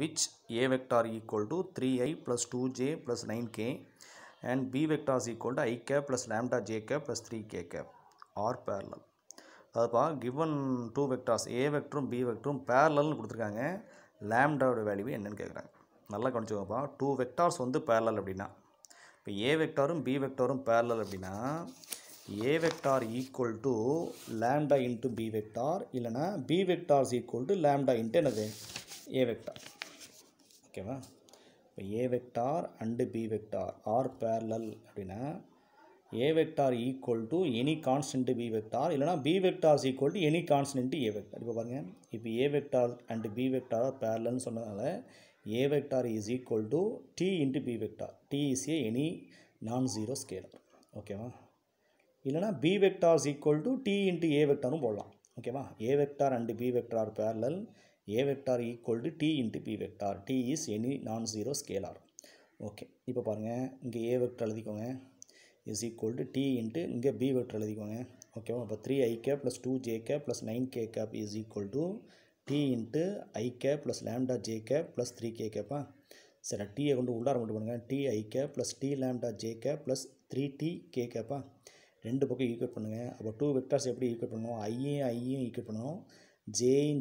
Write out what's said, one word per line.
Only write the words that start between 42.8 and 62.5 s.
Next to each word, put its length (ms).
and 120
B 180
vector 360
are 120
parallel-னு 460
சொன்னதால 340
A 40
vector 280
is 100
equal 360
to 80
T 120
into 240
B 160
vector. 280
T 120
is 180
a 20
any 180
non-zero 460
scalar. 300
ஓகேவா? 300
இல்லைன்னா 220
B 60
vector 360
is 120
equal 340
to 80
T 80
into 180
A 100
vector-னு 340
போடலாம். 260
ஓகேவா? 260
A 140
vector 340
and 140
B 160
vector 260
are 160
parallel. 380
A 100
vector 280
equal 360
to 60
T 40
into 240
B 160
vector. 300
T 100
is 100
any 160
non-zero 520
scalar. 360